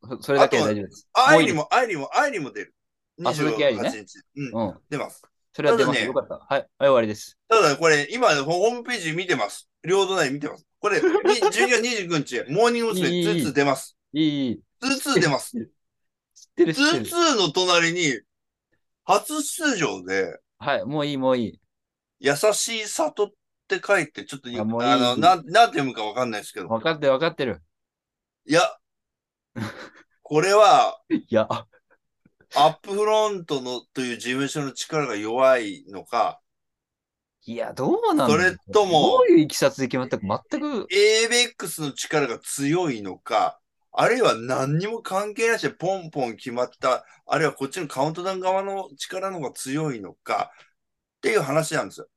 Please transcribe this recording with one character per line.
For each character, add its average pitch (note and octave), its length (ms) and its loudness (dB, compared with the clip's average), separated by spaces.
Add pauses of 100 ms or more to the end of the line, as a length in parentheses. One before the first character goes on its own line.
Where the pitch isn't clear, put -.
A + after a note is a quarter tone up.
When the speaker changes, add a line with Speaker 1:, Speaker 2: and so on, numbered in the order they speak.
Speaker 1:
そ-、 A2+ 220 -14
そ C#3 100 -2
れ C#3 60 2
だ C3+ 100 4
け - 80 0
で - 80 0
大 G#2+ 100 -2
丈 G#2 80 -6
夫 F#2+ 40 -10
で - 40 -16
す。 - 220 -20
Speaker 2:
あ B3 140 4
と、 C#4+ 60 6
Speaker 1:
も D#4 60 8
う - 40 8
い - 20 4
い - 20 2
で F#3+ 60 0
す。 - 20 -2
Speaker 2:
愛 - 0 -
に - 0 -
も、 D3+ 160 -4
愛 A#3+ 160 2
に G3+ 100 -6
も、 C3+ 200 -8
愛 C#4+ 160 0
に G#3 80 -8
も C3 100 -8
出 G2+ 140 -12
る。 - 100 -20 (480)
Speaker 1:
あ、 B2+ 100 -2
鈴 D3+ 200 -2
木 C#3+ 120 0
愛 C3+ 100 2
理 G2 60 -6
ね。 A#2+ 100 -2
Speaker 2:
二 - 20 -8
十 A2 60 -10
八 G2+ 80 -16
日。 - 120 -20 (180)
う C3 220 -8
ん。 A2 100 -2
Speaker 1:
う - 20 -6
ん。 - 80 -18 (100)
Speaker 2:
出 D3 100 -6
ま G#2+ 120 -8
す。 - 120 -20 (300)
Speaker 1:
そ D3+ 100 -8
れ D3+ 80 4
は D#3 60 6
出 C#3 80 4
ま B2+ 80 2
す。 B2+ 60 0
Speaker 2:
た - 20 0
だ - 0 -
ね、 G2+ 60 -2
Speaker 1:
よ C3 80 -6
か C3+ 80 -2
っ - 60 -12
た。 - 60 -10
は - 140 -18
い。 - 40 -2
は C#3 60 0
い、 - 100 -6 (100)
終 C#3 100 4
わ B2+ 140 6
り A2+ 40 0
で G#2+ 80 -4
す。 - 320 -18
Speaker 2:
た A3 140 4
だ、 D3+ 160 4
こ D#3+ 120 2
れ、 D3 220 4
今、 A#3 180 2 (140)
ホ F3 280 2
ー - 20 -
ム A#3+ 100 -10
ペ B3 120 -6
ー A3+ 40 -6
ジ E3 140 -6
見 F3+ 160 -6
て E3 80 2
ま G#2+ 140 -4
す。 - 180 -18 (160)
両 F#3+ 220 2
隣 F3 260 0
見 C#3+ 80 -8
て C#3+ 80 -8
ま - 80 -12
す。 - 100 -20 (140)
こ G3+ 80 -2
れ、 F#3+ 120 2
に-、 - 40 0 (400)
Speaker 1:
<laughs> G#4 80 2
Speaker 2:
十 - 140 2
二 B3+ 40 0
月 A#3+ 100 4
二 - 100 -2
十 G3+ 180 -4
九 E3+ 100 0
日、 B2 340 -6
モ A3 160 4
ー - 20 4
ニ A#3+ 100 -2
ン A#3 60 -2
グ A3 80 -2
娘。 F3 160 0
Speaker 1:
い - 20 -2
い、 F3 60 -2
い - 20 0
い。 E3+ 40 0
Speaker 2:
ツ E3+ 60 0
ー E3+ 140 0
ツ - 60 -2
ー - 20 -10
出 C#3 120 2
ま C#3 120 2
す。 - 200 -16 (160)
Speaker 1:
い D3+ 100 0
い、 C#3+ 260 0
い - 40 -2
い。 - 80 -8 (200)
Speaker 2:
ツ B3+ 80 -4
ー C4+ 120 -2
ツ C#4+ 180 -6
ー - 20 4
出 D#3+ 80 2
ま C3+ 100 0
す。 - 140 -10
Speaker 1:
知 A#3+ 60 -12
っ - 20 -8 (960)
て F4 80 6
る、 E3 100 0
知 C4+ 80 0
っ D4+ 80 4
て E4 100 0
る。 G#2+ 60 -6
Speaker 2:
ツ - 80 -10
ー E4+ 200 2
ツ - 20 -
ー F#3 100 2
の D3+ 60 -2
隣 F3 400 2
に、 D#3 260 0 (880)
初 D4+ 380 0
出 D4 340 -2
場 G2+ 260 -4
で、 F#2 380 -4 (180)
Speaker 1:
は C#3 180 -2
い、 - 100 -4
も D3 140 -4
う D3 60 -2
い D3 60 -6
い、 C#3 60 -6
も C3 140 2
う B2+ 60 2
い A#2 60 -2
い。 F2+ 160 -10 (580)
Speaker 2:
優 C#3 160 0
し G#3+ 460 0
い G#3+ 40 -8
里 G#3+ 420 -2
っ G3+ 40 -16 (380)
て F#3 180 -4
書 - 120 4
い - 120 -2
て、 - 140 -14
ち - 100 -14
ょ - 40 -14
っ - 20 -16
と、 B2+ 80 -16 (100)
Speaker 1:
あ、 G#2+ 60 -4
も A2+ 140 -2
う A#2 40 -2
い A#2+ 40 0
い。 A#2+ 40 4
Speaker 2:
あ B2 60 4
の、 B2 220 2
な F3+ 180 6
ん、 D#3 100 -12
な G#3+ 200 6
ん A#3 40 -4
て - 80 -4
読 C#3 60 0
む B2+ 80 -6
か A2 120 -6
わ G#2 100 -6
か B2 100 0
ん A#2+ 60 -4
な G#2+ 80 -4
い - 20 -6
で G2+ 60 -16
す - 80 -18
け G#2+ 60 -10
ど。 F2 80 -10
Speaker 1:
わ A2+ 120 -2
か D#3+ 120 -2
っ D#3 60 -4
て D3 80 -2
る、 C3+ 60 4
わ C3 60 2
か E3 100 0
っ E3+ 60 -4
て C#3+ 100 -4
る。 G#2 180 -6 (840)
Speaker 2:
い C#3 60 -2
や、 E3 80 6 (960)
Speaker 1:
<laughs> - 680 -14
Speaker 2:
こ D3+ 180 0
れ F#3+ 120 2
は、 F3 560 6
Speaker 1:
い - 220 -2
や。 A2 180 2 (1080)
Speaker 2:
ア D3 120 6
ッ D#3 120 -2
プ G#3 120 -10
フ G#3 120 0
ロ G#3+ 260 2
ン F3+ 160 -8
ト C#3 160 -4
の、 B2 180 -8
と - 220 -10
い B2 120 -4
う A2+ 40 -10
事 A#2 120 -8
務 C3+ 180 -2
所 D3 140 -6
の C3+ 100 -6
力 D3+ 340 -4
が A2+ 100 -4
弱 B2 420 2
い G2 300 -8
の F#2 160 -16
か。 A2 360 -2 (1080)
Speaker 1:
い A#2 100 -12
や、 A2+ 160 -8
ど F3 260 0
う A#4 40 -2
な A4 100 2
ん D#4+ 40 2
だ D4 100 2
ろ D3 80 4
う。 D#3+ 40 4
Speaker 2:
そ F3+ 60 2
れ F#3 120 2 (160)
と G#3 140 6
も、 E3 140 4
Speaker 1:
ど B3+ 280 6
う F3+ 40 6
い F3 40 8
う D#3+ 40 8
い D3+ 80 2
き - 80 -8
さ C#3 140 4
つ C#3 100 -10
で C3 80 -2
決 C3 100 -2
ま B2+ 60 -2
っ C3+ 40 -10
た B2+ 100 -4
か、 G2 320 -4
全 D4 100 -4
く。 D4 300 -6
Speaker 2:
エ G#3+ 340 4
イ A3+ 40 -2
ベ A#3+ 160 2
ッ A#3 120 -8
ク - 120 -10
ス D#3+ 120 -10
の C#3+ 120 -6
力 D3 340 -2
が A2+ 120 -6
強 D3+ 520 -2
い A2 120 -6
の F#2 160 -10
か、 G2+ 420 -2 (320)
あ D#3 160 2
る A#3+ 100 2
い A#3+ 40 2
は C3+ 140 4
何 C3 420 -2
に F#3+ 80 -2
も A3+ 160 -8
関 G#3 320 -4
係 A3+ 140 0
な A3+ 100 0
し - 40 -8
で C#3 80 -2
ポ F#3+ 280 -4
ン E3 120 -14
ポ C3+ 160 -4
ン A2+ 100 -8
決 A#2+ 160 -12
ま B2 120 -2
っ B2 60 -8 (100)
た、 B2+ 260 -2 (200)
あ C#3 120 0
る D#3 60 2
い - 20 2
は C3+ 80 0
こ C3+ 100 -8
っ C#3 40 -8
ち F#3 120 -10
の D#3+ 80 -8
カ C3 140 -4
ウ D#3 80 0
ン - 20 -10
ト E3+ 100 -10
ダ F#3+ 100 -4
ウ F#3+ 40 -6
ン F#3 40 -10
側 F#3 220 0
の G3 260 -8 (100)
力 F#3 320 -8
の F#3 80 -10
方 D3+ 80 -10
が - 60 -8
強 C#3+ 420 -6
い A2 60 -10
の F2 120 -14
か - 460 -4
っ - 640 -20
て - 80 0
い A3 60 2
う F#3+ 40 4
話 D3+ 340 -2
な C3+ 80 -2
ん G2+ 60 -8
で - 60 -18
す - 60 -18
よ。 - 160 -18